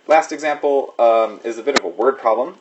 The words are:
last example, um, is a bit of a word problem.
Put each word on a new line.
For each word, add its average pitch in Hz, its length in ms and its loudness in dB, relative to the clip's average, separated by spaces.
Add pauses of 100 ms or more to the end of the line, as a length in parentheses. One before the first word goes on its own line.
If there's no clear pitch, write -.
last 156 240 2
example, 147 640 -2
um, 113 460 2
is 113 140 -6
a 113 60 -12
bit 135 140 0
of - 60 0
a 90 60 -6
word 131 280 0
problem. 123 440 -2